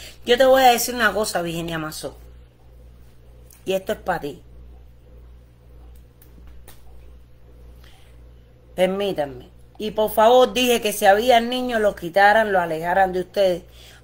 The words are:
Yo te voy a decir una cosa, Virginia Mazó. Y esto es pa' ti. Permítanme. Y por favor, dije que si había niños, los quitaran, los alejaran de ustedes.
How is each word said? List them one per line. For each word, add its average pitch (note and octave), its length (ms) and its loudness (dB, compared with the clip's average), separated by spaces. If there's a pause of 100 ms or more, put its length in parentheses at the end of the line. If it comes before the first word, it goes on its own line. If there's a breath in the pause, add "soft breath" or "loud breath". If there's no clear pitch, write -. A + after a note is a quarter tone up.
(240 loud breath)
Yo A#3+ 140 2
te C4 80 4
voy C4 160 4
a B3 100 8
decir A#3+ 220 -4
una A3 180 0
cosa, G3 300 -4
Virginia E3 360 -8
Mazó. D#3 380 -10 (1500)
Y F#3+ 80 -4
esto F#3+ 180 -6
es G#3 60 -10
pa' - 200 -6
ti. C#3+ 240 -12 (4000 soft breath)
Permítanme. F3+ 800 -4 (260)
Y G#3+ 120 -8
por G#3+ 220 -4
favor, A#3 400 4
dije A#3+ 280 0
que G#3 120 -4
si G#3 140 -2
había A#3 340 4
niños, B3 400 -4
los G3+ 160 0
quitaran, G3+ 560 2
los F#3 100 2
alejaran F3 500 -2
de F3+ 80 -4
ustedes. F3+ 420 -2 (420 soft breath)